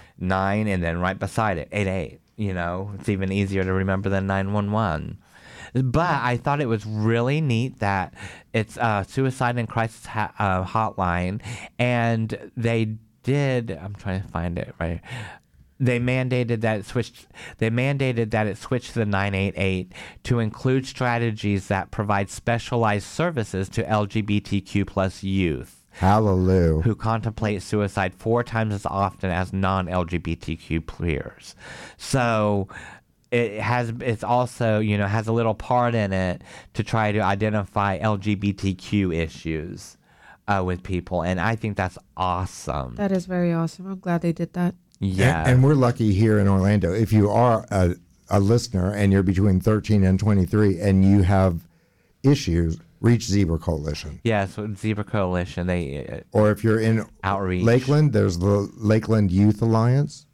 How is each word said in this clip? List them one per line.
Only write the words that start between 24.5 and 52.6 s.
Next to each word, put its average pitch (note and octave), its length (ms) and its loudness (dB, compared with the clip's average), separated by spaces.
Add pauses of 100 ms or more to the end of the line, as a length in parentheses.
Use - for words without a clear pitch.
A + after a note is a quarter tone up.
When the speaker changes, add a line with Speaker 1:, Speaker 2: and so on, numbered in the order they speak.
Speaker 1:
Q G2+ 240 -2
plus F#2+ 380 -4
youth F#2 680 -2
Speaker 2:
Hallelujah. F#2 920 4
Speaker 1:
who A2 120 2
contemplate G#2+ 680 -4
suicide G2+ 500 -2
four A#2 300 -2
times A2 300 -2
as G2+ 120 -6
often G2 460 -2
as F2 200 -2
non-L F#2 540 0
G E2 140 -4
B E2 160 -4
T D#2+ 200 -8
Q D#2+ 240 -4
peers. - 760 -6 (420)
So G#2+ 720 0 (600)
it A2+ 280 0
has, A#2 300 0 (100)
it's A#2+ 240 -4
also, A#2+ 560 0
you G#2+ 180 2
know, G2+ 100 0
has G#2+ 200 0
a A2+ 60 0
little A2+ 220 2
part A#2+ 400 0
in G2+ 180 0
it F#2 300 -2 (320)
to A2+ 80 -4
try A2 280 0
to G#2 80 0
identify G2+ 800 0
L G#2+ 180 0
G G#2 180 0
B G2+ 180 -2
T G2 200 -2
Q F#2+ 380 0
issues, D#2+ 840 -6 (500)
uh, G2+ 160 2
with F2+ 200 -4
people. F2 400 -4
And F2+ 180 0
I A2+ 160 0
think G#2+ 180 -6
that's F#2 220 -4 (180)
awesome. E2+ 800 -4
Speaker 3:
That G3+ 160 -2
is F#3 140 -2
very F3+ 260 -2
awesome. E3 360 -4
I'm F#3+ 120 -10
glad E3+ 220 -2
they E3+ 120 -2
did E3+ 200 -6
that. F3 220 -2 (240)
Speaker 1:
Yeah. F#2+ 420 2
Speaker 2:
And, D#2+ 80 2
and B2+ 160 6
we're D3 80 6
lucky A#2+ 400 2
here G#2+ 260 4
in G2 80 4
Orlando. F#2+ 460 4
If G#2+ 180 0
you G#2+ 180 6
are A#2 420 4
a, F#2 240 2 (340)
a G2 100 2
listener G2 540 2
and G2+ 180 4
you're G2 120 6
between F#2+ 360 4
thirteen G#2+ 460 2
and F#2 120 4
twenty-three G2+ 640 4
and F#2+ 240 4
you G2 200 6
have F#2 440 4 (540)
issues, E2+ 560 2 (240)